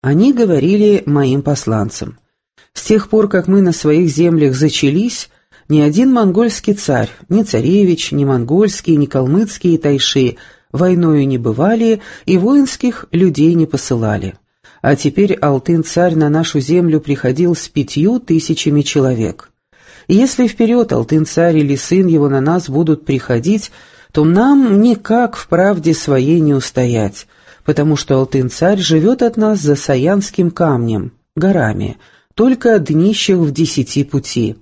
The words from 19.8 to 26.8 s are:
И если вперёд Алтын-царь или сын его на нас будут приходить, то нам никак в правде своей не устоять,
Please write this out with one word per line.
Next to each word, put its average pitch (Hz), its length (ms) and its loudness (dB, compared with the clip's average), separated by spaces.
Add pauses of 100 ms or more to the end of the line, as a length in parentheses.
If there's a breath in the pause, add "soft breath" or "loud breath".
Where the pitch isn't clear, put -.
И 180 80 2
если 247 320 2
вперёд 233 440 0
Алтын-царь 156 680 0
или 143 180 0
сын 185 320 0
его 147 220 2
на 135 120 0
нас 170 260 -2
будут 151 380 -2
приходить, 135 680 -2 (400 loud breath)
то 151 140 2
нам 220 560 4
никак 233 540 0
в - 120 -16
правде 170 460 0
своей 143 460 0
не 147 160 2
устоять, 120 720 -4 (360 soft breath)